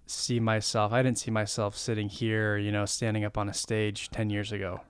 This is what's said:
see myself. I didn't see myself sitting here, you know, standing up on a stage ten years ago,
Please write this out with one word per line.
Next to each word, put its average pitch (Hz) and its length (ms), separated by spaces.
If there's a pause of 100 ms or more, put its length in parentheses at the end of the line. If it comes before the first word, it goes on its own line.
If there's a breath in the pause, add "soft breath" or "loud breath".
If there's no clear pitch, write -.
see - 340
myself. 110 520
I 127 100
didn't 123 160
see - 120
myself 107 460
sitting 107 340
here, 107 480
you 104 120
know, 104 140
standing 107 400
up 104 140
on 101 100
a 98 60
stage 107 560
ten 110 180
years 104 240
ago, 95 380